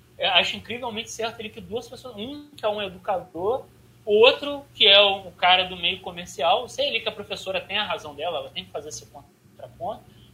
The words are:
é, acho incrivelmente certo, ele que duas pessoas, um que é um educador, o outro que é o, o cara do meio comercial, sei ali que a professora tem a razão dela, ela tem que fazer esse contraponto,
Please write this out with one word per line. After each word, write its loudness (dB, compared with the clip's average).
é, -2
acho 2
incrivelmente -8
certo, -6
ele -12
que -16
duas -10
pessoas, -18
um -12
que -10
é 2
um -2
educador, -4
o 2
outro 4
que 6
é 10
o, 2
o -14
cara 4
do -8
meio -2
comercial, -2
sei -4
ali -2
que -4
a -2
professora -8
tem -8
a -2
razão -8
dela, -6
ela -10
tem -12
que -20
fazer -10
esse -16
contraponto, -14